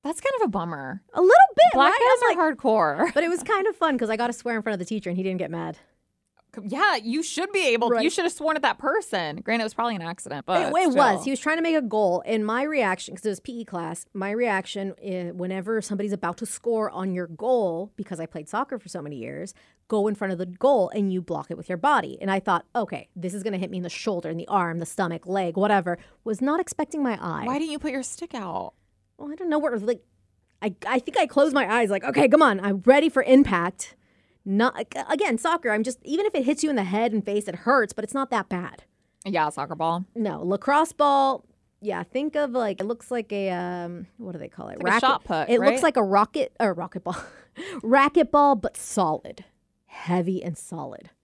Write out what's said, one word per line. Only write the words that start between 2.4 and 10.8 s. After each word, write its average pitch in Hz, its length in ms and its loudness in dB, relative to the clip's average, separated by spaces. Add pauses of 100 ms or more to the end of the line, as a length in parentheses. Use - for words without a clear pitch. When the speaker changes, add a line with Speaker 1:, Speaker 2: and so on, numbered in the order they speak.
Speaker 2:
like, 302 120 0
Speaker 1:
hardcore. 214 560 2
<laughs> - 0 -
Speaker 2:
but 320 100 4
it 339 40 0
was 339 140 -2
kind 392 240 0
of 415 100 0
fun 302 220 0
'cause 226 120 0
I 220 60 0
got 240 120 -2
to 240 40 -4
swear 233 240 -6
in 214 60 -4
front 214 120 -2
of 185 40 -4
the 175 60 -4
teacher 196 260 -6
and 175 60 -4
he 185 80 -2
didn't 185 140 -4
get 160 120 -6
mad. 165 280 -8 (840)
Speaker 1:
Yeah, 277 340 0
you 233 260 -4
should 370 300 -4
be 370 160 2
able 233 220 2
to. 240 60 2
You 226 60 0
Speaker 2:
Right. 330 100 2
Speaker 1:
should 359 120 -2
have 349 80 0
sworn 311 240 -2
at 294 60 -4
that 254 160 0
person. 208 640 -2
Granted, 226 220 -2
it - 20 -4
was 220 80 -8
probably 233 220 -2
an 180 60 -6
accident, 165 440 -10
but 175 160 2
Speaker 2:
It, 151 120 -2
it 349 180 4